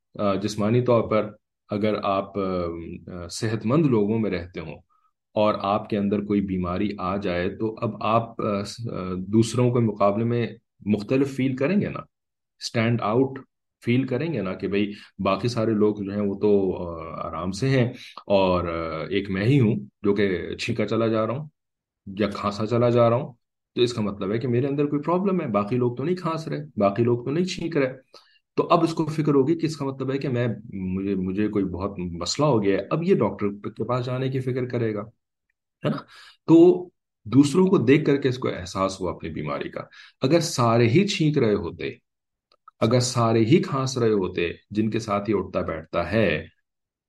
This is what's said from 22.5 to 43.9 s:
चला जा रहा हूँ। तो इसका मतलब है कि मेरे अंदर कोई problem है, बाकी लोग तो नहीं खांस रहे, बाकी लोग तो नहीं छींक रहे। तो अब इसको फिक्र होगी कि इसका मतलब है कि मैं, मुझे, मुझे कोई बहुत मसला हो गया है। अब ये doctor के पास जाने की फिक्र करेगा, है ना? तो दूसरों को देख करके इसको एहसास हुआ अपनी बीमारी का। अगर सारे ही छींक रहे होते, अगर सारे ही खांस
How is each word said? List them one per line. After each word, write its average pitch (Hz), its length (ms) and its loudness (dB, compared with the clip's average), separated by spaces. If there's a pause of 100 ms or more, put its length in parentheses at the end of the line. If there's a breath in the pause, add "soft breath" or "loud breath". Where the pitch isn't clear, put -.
चला 120 240 2
जा 120 180 6
रहा 117 120 2
हूँ। - 180 -10 (380)
तो 123 60 2
इसका 117 200 0
मतलब 101 300 -4
है 113 80 -2
कि 131 80 -6
मेरे 123 200 0
अंदर 143 180 0
कोई 147 140 -2
problem 185 420 0
है, 139 100 -6
बाकी 101 240 0
लोग 123 220 0
तो 131 60 -6
नहीं 175 120 -2
खांस 160 320 -6
रहे, 147 120 -6 (180)
बाकी 101 260 2
लोग 120 220 0
तो 135 60 -4
नहीं 175 140 0
छींक 170 320 -4
रहे। 135 100 2 (680 soft breath)
तो - 60 2
अब 165 200 4
इसको 160 220 0
फिक्र 151 300 0
होगी 143 200 4
कि 165 120 -4
इसका 151 180 -6
मतलब 135 260 -4
है 135 60 -2
कि 143 100 -4
मैं, 120 280 0 (400)
मुझे, 98 200 -2
मुझे 95 320 -2
कोई 104 160 0
बहुत 95 360 -4
मसला 87 480 -2
हो 120 120 4
गया 98 180 2
है। 95 140 -4
अब 165 120 -2
ये 196 120 4
doctor 104 540 -2
के - 140 -8
पास 123 220 -2
जाने 127 240 -4
की 135 100 -4
फिक्र 127 260 -4
करेगा, 110 460 -4 (760)
है 147 60 0
ना? - 140 -6 (420 loud breath)
तो 175 440 8 (360)
दूसरों 143 400 4
को 190 100 4
देख 139 280 4
करके 139 240 2
इसको 120 200 -2
एहसास 95 520 -4
हुआ 85 120 -4
अपनी 82 160 -10
बीमारी 76 400 -6
का। - 200 -12 (320 loud breath)
अगर 151 180 4
सारे 120 480 4
ही 165 180 6
छींक 156 320 2
रहे 113 160 4
होते, - 460 -6 (840)
अगर 120 180 4
सारे 117 400 2
ही 117 200 6
खांस 131 380 -2